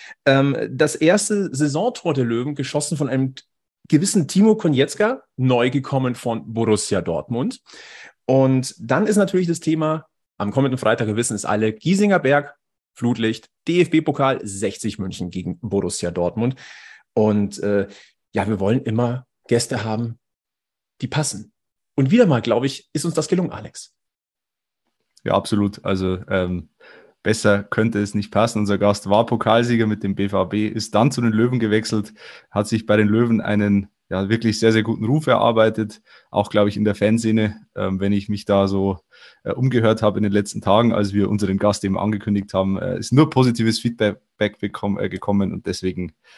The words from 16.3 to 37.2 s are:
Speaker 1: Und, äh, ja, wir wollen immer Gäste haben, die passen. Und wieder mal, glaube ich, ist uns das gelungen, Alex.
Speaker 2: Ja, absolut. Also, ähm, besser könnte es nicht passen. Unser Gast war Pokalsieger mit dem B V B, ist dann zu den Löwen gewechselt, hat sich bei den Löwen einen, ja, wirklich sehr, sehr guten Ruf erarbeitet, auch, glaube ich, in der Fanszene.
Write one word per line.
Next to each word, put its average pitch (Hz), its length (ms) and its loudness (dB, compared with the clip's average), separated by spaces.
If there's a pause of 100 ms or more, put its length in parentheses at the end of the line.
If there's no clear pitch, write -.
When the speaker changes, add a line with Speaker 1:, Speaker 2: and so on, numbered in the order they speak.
Speaker 1:
Und, 104 480 0
äh, 101 240 0 (480)
ja, 98 140 -2
wir 107 100 -2
wollen 107 240 0
immer 120 440 -2 (200)
Gäste 120 380 0
haben, 117 340 -6 (840)
die 135 60 -6
passen. - 460 -6 (420)
Und 135 160 2
wieder 233 160 6
mal, 123 160 2
glaube 117 240 2
ich, - 260 -8
ist 147 120 -6
uns 170 100 -4
das 156 140 -2
gelungen, 180 240 -2
Alex. - 420 -16 (1300)
Speaker 2:
Ja, - 120 -2
absolut. 101 500 -2
Also, 92 340 -2 (100)
ähm, 90 420 -4 (520)
besser 110 400 2
könnte 110 380 -2
es 104 140 -4
nicht 101 180 -4
passen. 110 260 0
Unser 101 200 0
Gast 101 300 0
war 107 160 4
Pokalsieger 117 600 2
mit 107 160 -2
dem 98 140 -4
B 98 120 -2
V 98 160 0
B, 104 220 -2
ist 110 280 -8
dann 123 180 4
zu 131 80 -4
den 117 120 2
Löwen 120 280 2
gewechselt, 107 520 -2 (380)
hat 104 160 0
sich 110 180 -2
bei 104 120 2
den 107 120 4
Löwen 113 320 2
einen, 101 480 0 (200)
ja, 95 200 -4
wirklich 113 320 0
sehr, 113 100 6
sehr 110 140 2
guten 113 200 -4
Ruf 147 220 0
erarbeitet, 110 760 2 (300)
auch, 104 200 -2
glaube 104 180 2
ich, 101 80 -4
in 107 80 0
der 104 100 2
Fanszene. 110 800 0